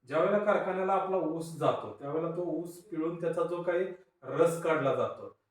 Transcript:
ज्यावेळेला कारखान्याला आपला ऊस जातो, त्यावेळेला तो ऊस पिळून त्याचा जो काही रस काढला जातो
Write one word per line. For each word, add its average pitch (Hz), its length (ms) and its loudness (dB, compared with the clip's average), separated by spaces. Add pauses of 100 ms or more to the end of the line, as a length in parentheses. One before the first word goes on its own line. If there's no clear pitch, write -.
ज्यावेळेला 185 300 4
कारखान्याला 190 560 2
आपला 190 240 2
ऊस 160 420 -4
जातो, - 420 0
त्यावेळेला 160 300 -2
तो 175 100 -4
ऊस 170 280 -4
पिळून 165 520 -6
त्याचा 170 220 0
जो 170 200 -2
काही 180 220 2 (380)
रस 160 380 2
काढला 147 340 2
जातो - 420 -4 (140)